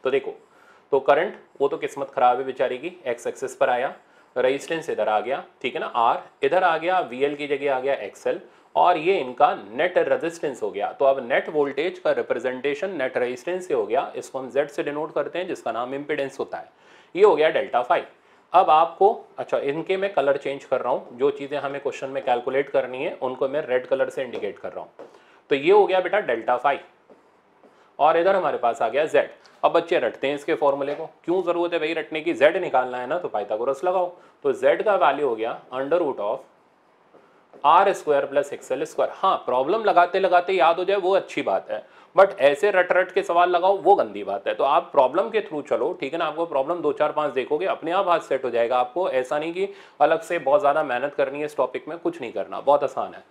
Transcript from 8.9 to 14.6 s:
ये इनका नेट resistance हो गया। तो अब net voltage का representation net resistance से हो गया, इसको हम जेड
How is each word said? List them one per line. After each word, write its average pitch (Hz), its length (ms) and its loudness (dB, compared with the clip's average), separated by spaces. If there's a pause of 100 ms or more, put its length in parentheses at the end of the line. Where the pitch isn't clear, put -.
ये 180 200 0
इनका 143 360 2
नेट 143 440 -2
resistance 147 640 -2
हो 101 80 -4
गया। 95 220 -4
तो - 120 -2
अब 135 140 4 (100)
net 170 200 0
voltage 151 500 -2
का 151 140 0
representation 127 800 -4
net 131 240 -4
resistance 127 520 -4
से 156 60 -2
हो 113 120 0
गया, 123 300 -2
इसको 131 220 -10
हम 131 120 -10
जेड 143 180 -2